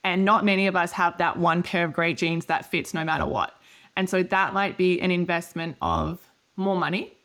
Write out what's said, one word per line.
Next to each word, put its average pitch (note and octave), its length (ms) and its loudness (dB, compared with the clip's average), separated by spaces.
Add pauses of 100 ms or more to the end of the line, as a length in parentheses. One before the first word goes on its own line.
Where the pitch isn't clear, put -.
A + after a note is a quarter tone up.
and F#3+ 220 2
not G#3 200 4
many G3 220 4
of F#3 80 0
us F3 160 0
have F3 260 0
that E3+ 200 0
one E3+ 260 2
pair F3 220 0
of D#3 80 -4
great E3+ 240 0
jeans E3 280 -2
that - 240 -4
fits - 240 -4
no E3 100 -2
matter D#3 220 -2
what. C3+ 280 -2 (420)
And F#3+ 140 0
so F#3 140 2
that F#3+ 300 0
might G3 240 -2
be F3+ 220 2
an F#3 100 0
investment E3+ 720 -2
of E3 380 -2 (380)
more F#3+ 200 0
money F3+ 360 -4 (120)